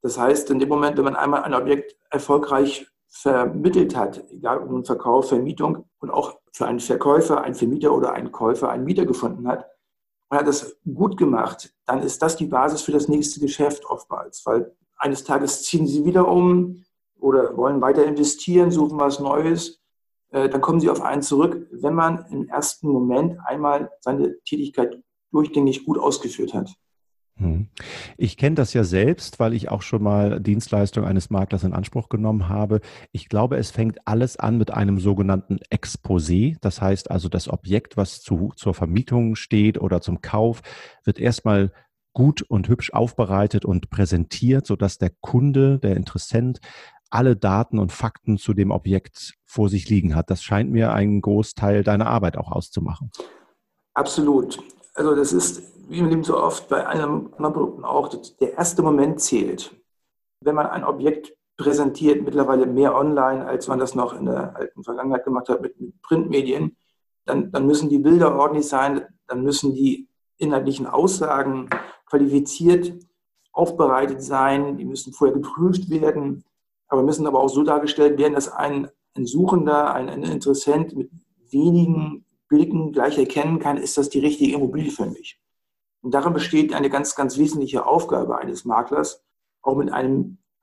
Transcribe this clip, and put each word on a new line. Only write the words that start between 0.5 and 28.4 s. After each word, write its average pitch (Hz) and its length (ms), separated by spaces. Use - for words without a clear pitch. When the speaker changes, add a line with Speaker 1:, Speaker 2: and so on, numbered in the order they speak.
Speaker 1:
in 131 80
dem 135 100
Moment, 147 280
wenn 139 80
man 135 100
einmal 147 260
ein 143 140
Objekt 139 400
erfolgreich 143 760
vermittelt 143 880
hat, 104 360
egal 123 280
ob 92 100
nun 127 160
Verkauf, 131 440
Vermietung, 147 560
und - 140
auch - 260
für - 160
einen 120 120
Verkäufer, 147 640
einen 127 140
Vermieter 143 360
oder - 220
einen - 180
Käufer 117 380
einen 120 140
Mieter 175 240
gefunden 120 400
hat, - 180
und 143 80
hat 147 80
das - 320
gut 185 240
gemacht, 127 560
dann 131 160
ist - 180
das 160 160
die 156 80
Basis 143 380
für - 80
das 147 160
nächste 147 320
Geschäft 143 460
oftmals, - 600
weil 117 260
eines 135 200
Tages 143 400
ziehen 156 240
sie 147 180
wieder 180 220
um 180 560
oder 131 380
wollen 135 240
weiter 139 240
investieren, 156 640
suchen 151 300
was 139 200
Neues, 160 640
äh, 135 180
dann 135 140
kommen 165 180
sie 160 120
auf - 100
einen 143 220
zurück, 156 480
wenn 143 240
man 165 340
im 135 180
ersten 139 400
Moment 139 560
einmal 143 460
seine 139 360
Tätigkeit 139 560
durchgängig 143 540
gut - 120
ausgeführt - 560
hat. - 220
Speaker 2:
Hm. 87 320
Ich - 200
kenn 147 160